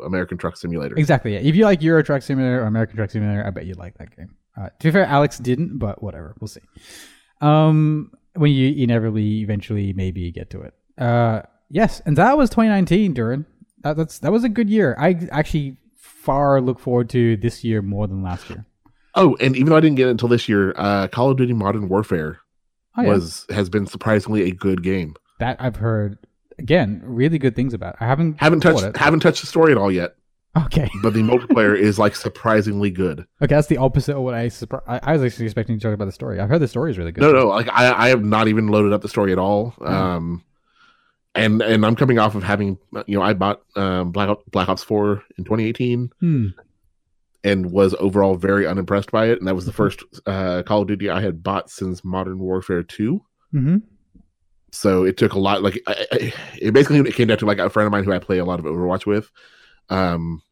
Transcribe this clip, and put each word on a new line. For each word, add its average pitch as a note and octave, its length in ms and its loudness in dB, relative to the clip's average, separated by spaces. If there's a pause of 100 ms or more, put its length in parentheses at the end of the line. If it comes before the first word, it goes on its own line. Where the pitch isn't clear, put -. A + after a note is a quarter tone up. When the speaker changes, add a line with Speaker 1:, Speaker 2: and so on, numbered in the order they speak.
Speaker 1:
American F2+ 340 -6
Truck E2 200 -8
Simulator. E2 400 -8
Speaker 2:
Exactly, C#3+ 360 0
yeah. G2+ 60 -6
If D3+ 160 2
you G#3+ 80 6
like G3 180 4
Euro D#3+ 220 4
Truck C#3+ 180 -2
Simulator C3 400 -2
or A2 40 -4
American A2+ 320 -2
Truck G#2+ 140 -4
Simulator, G#2 340 -2
I G2+ 60 -6
bet E2 140 -10
you'd F#2 120 -12
like F2 200 -18
that - 180 -20
game. F2+ 200 -20 (240)
Uh, A#2 80 -10 (120)
to D#3+ 80 0
be D#3+ 40 2
fair, F#3 140 4
Alex C#3+ 340 2
didn't, B2 400 -4
but A2 240 -6
whatever. E2+ 360 -12
We'll - 100 -12
see. - 120 -20 (800)
Um, D3+ 720 4 (240)
when D3 160 4
you C3+ 320 2
inevitably, A2 580 0
eventually, G2+ 520 -4
maybe F#2 380 -6
get E2+ 200 -14
to - 100 -14
it. - 120 -18 (240)
Uh, A#2+ 460 0 (260)
yes, F#3+ 360 0
and D3 120 2
that B3 200 6
was C4 140 4
twenty A3 180 2
nineteen, F#3+ 440 2
Durin. B2 320 -4 (380)
That, D3+ 140 -4
that's, D#3+ 220 -6
that D3+ 120 -2
was A#3 120 2
a B3 60 0
good G#3 200 0
year. G3 300 2
I E3+ 320 0
actually C#3+ 460 -4 (200)
far C#3 640 0
look B2 180 -2
forward A#2+ 300 0
to A#2 280 2
this A2+ 280 -6
year A2 160 -2
more G2+ 260 -4
than F#2+ 160 -6
last F2+ 260 -10
year. - 160 -16 (500)
Speaker 1:
Oh, E3 260 4
and C3 160 2
even C#3 120 4
though D#3 60 6
I D#3 60 6
didn't D3+ 160 4
get B2+ 100 4
it B2+ 40 2
until A#2 180 0
this A#2+ 180 2
year, G2 300 2
uh, G2+ 320 0
Call C3 220 0
of C3 60 0
Duty B2 140 0
Modern G#2 380 -2
Warfare E2 500 -2 (560)
Speaker 2:
Oh, A#3+ 60 -2
yeah. - 80 2
Speaker 1:
was, F2+ 400 0
has G2 200 -2
been G2+ 180 -2
surprisingly G#2+ 560 0
a F#2 80 0
good F#2 320 -2
game. F2+ 320 -4 (240)
Speaker 2:
That A#2+ 200 -4
I've B2 160 -6
heard, G#2 420 -4 (420)
again, G#2 440 0
really C3 360 0
good C3 180 0
things B2 160 -2
about. F#2 260 -10
I A2+ 60 -4
haven't D3 340 0
Speaker 1:
Haven't D#3+ 240 4
Speaker 2:
bought F3 160 6
Speaker 1:
touched, F#2 60 0
Speaker 2:
it. G#2 120 -6
Speaker 1:
haven't D3 220 2
touched E3 220 2
the - 60 -12
story D#3+ 260 4
at A2+ 40 4
all G2 140 2
yet. F2 240 -4 (420)
Speaker 2:
Okay. D3 320 0 (120)
Speaker 1:
But G#2+ 120 0
the A2 100 2
multiplayer A2+ 540 4
is, G#2 220 2
like, G#2 160 2
surprisingly G#2 760 0
good. F2 420 -4
Speaker 2:
<laughs> - 80 -6
Okay, C#3+ 140 2
that's D3 120 4
the D3+ 100 2
opposite C3+ 380 0
of C3+ 60 -6
what B2+ 140 -4
I A#2+ 120 -2
surpri-, A#2+ 400 -10
I, A#2+ 160 -6
I C#3+ 100 -2
was C#3+ 100 2
actually A#2 220 -4
expecting A2 320 -4
to G2+ 60 -10
talk A2 100 -2
about G2+ 120 -6
the G2 80 -6
story. G2 260 -8
I've G2+ 80 -2
heard D#3 140 2
the C3 80 0
story D3 220 -4
is F#2+ 60 -6
really E2+ 140 -6
good. F2 100 -2
Speaker 1:
No, D3 120 6
no, C3 140 4
like, A2 220 -2
I, A#2+ 360 4
I - 40 6
have A#2+ 140 4
not G#2+ 240 2
even G#2+ 200 2
loaded G#2 260 4
up G2+ 80 0
the G2+ 80 -8
story G2 240 0
at F#2 60 0
all. G#2 320 0
Speaker 2:
Hmm. - 160 -12
Speaker 1:
Um, F2 560 -2 (920)
and, A2 280 2
and G#2+ 200 4
I'm A2+ 120 4
coming B2+ 240 2
off G#2+ 160 2
of G2 80 -4
having, G2+ 340 -2 (300)
you G2+ 100 -2
know, F#2 60 0
I G#2+ 100 2
bought, G2+ 300 -2 (120)
um, F#2 360 -2
Black G2+ 180 0
Op-, G#2 220 -2
Black F#2+ 180 0
Ops F#2+ 140 -2
four G#2 400 -2 (120)
in F2+ 80 -10
twenty A2 220 -2
eighteen A#2+ 540 -4
Speaker 2:
Hmm. C#3 300 0 (920)
Speaker 1:
and F#2+ 280 0
was F#2+ 240 2
overall G2 400 2
very G2 320 0
unimpressed G2 420 -2
by A2 200 0
it. A#2 100 0
And F#2 80 -6
that F#2+ 80 0
was F2+ 100 -6
the - 60 -8
Speaker 2:
Mm-hmm. - 60 -10
Speaker 1:
first, G2+ 260 -2 (240)
uh, F#2 360 -4
Call G#2 200 0
of F#2 60 -4
Duty G2+ 200 -4
I F2+ 120 -2
had E2+ 200 -4
bought G2 300 -4
since F#2 340 -8
Modern F#2 320 -6
Warfare F#2 460 -4
two. B2 400 -4 (280)
Speaker 2:
Mm-hmm. D3+ 260 2 (920)
Speaker 1:
So F#2 320 0
it F#2 140 0
took A2 160 2
a G2 60 -2
lot, G2 220 0
like, G2 260 -2
I, - 240 -4
I, - 220 -2 (260)
it G#2+ 120 -2
basically C#3 400 4
came A#2 160 2
down A2 120 2
to, A2 60 -2
like, G2+ 140 0
a F#2 100 0
friend G#2+ 160 2
of G#2 60 0
mine G2+ 120 0
who F#2+ 100 0
I F2+ 60 -2
play F#2 200 -2
a F2 60 -2
lot F2+ 140 -4
of D#2+ 60 -8
Overwatch F2+ 400 -2
with. G#2 240 -2 (600)
Um, E2+ 520 -2 (100)